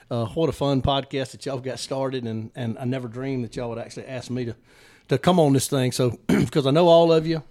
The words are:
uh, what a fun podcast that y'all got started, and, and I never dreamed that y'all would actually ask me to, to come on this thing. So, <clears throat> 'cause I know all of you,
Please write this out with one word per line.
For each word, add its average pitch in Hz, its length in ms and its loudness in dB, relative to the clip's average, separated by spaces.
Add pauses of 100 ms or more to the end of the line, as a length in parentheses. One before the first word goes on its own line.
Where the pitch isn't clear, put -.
(120)
uh, 117 140 -2
what 143 220 -2
a 120 40 -2
fun 139 280 0
podcast 135 520 -2
that - 120 -18
y'all 135 140 -8
got 123 220 -10
started, 135 440 -6
and, 110 300 -8
and 117 240 -6
I 131 60 -8
never 123 240 -4
dreamed 127 360 -6
that 113 120 -12
y'all 123 140 -6
would 113 80 -8
actually 117 280 -14
ask 127 240 -12
me 123 140 -4
to, 117 120 -8 (520)
to 135 100 2
come 175 220 4
on 143 140 6
this 135 140 2
thing. 127 220 0
So, 123 280 -2 (100)
<clears throat> 165 240 2
'cause 139 160 2
I - 20 4
know 170 160 6
all 170 260 8
of 160 140 4
you, 160 240 -2